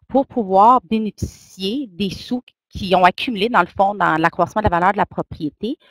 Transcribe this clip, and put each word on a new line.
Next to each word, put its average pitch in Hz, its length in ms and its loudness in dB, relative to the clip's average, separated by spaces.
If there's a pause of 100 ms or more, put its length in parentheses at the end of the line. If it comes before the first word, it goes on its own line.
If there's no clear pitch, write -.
pour 269 200 0
pouvoir 208 560 4
bénéficier 220 1080 -6
des 180 200 -6
sous 247 320 -8 (260)
qu'ils 185 260 -2
ont 180 80 4
accumulés, 196 460 0
dans 220 120 2
le 175 60 -2
fond, 202 260 0
dans 165 260 0
l'accroissement 170 440 0
de - 20 2
la 208 60 0
valeur 175 220 2
de 196 40 -14
la 190 80 0
propriété, - 720 -8 (140)